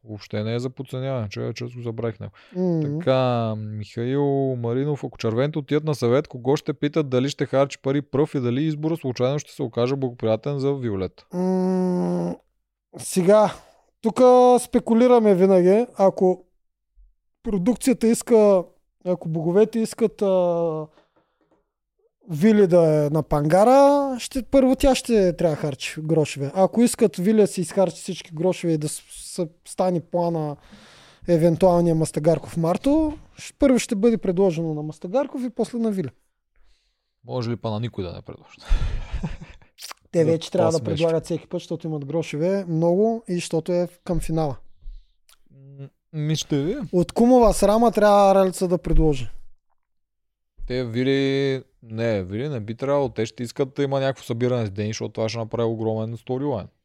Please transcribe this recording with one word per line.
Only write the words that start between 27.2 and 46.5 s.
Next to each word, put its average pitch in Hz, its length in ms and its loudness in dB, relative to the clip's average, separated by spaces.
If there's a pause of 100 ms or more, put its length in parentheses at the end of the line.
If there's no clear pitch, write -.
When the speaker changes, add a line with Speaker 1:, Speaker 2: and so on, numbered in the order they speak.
Speaker 2:
да 202 100 6
си 190 140 -6
изхарчи 175 360 0
всички - 360 -12
грошове 170 400 -2
и 156 40 0
да 151 120 -6
с-, - 120 -12 (100)
с-, - 360 -10 (200)
стане 180 340 -2
плана 170 540 -4 (720)
евентуалния 170 680 4
Мастагарков 160 640 -2
Марто, 285 560 0 (220)
щ-, - 180 -18
първо 262 260 4
ще - 160 -4
бъде 226 220 2
предложено 170 560 -2
на 151 100 -6
Мастагарков 202 600 -6
и 254 60 -6
после 233 280 -6
на 226 140 -2
Вили. 185 180 -4 (1160)
Speaker 1:
Може 123 240 -6
ли 117 60 -4
па 113 140 -8
на 107 100 -4
никой 107 240 -6
да 87 100 -10
не 95 80 -14
предложат? - 420 -20 (1500)
Speaker 2:
Те 175 80 0
Speaker 1:
За 160 60 4
Speaker 2:
вече 160 260 -2
трябва 170 200 0
да 165 80 -2
Speaker 1:
това 113 60 -8
смешно. 160 120 -4
Speaker 2:
предлагат 165 280 0
всеки 165 160 -6
път, - 100 -18
защото 170 360 -8
имат 151 180 -6
грошове 165 600 -4
много 180 640 0
и 180 80 -4
защото 165 360 -4
е 175 140 0
в-, - 140 -16
към 170 200 -4
финала. 160 360 -2 (1200)
Speaker 1:
М, 139 80 -14 (280)
ми 151 200 0
ще - 220 -2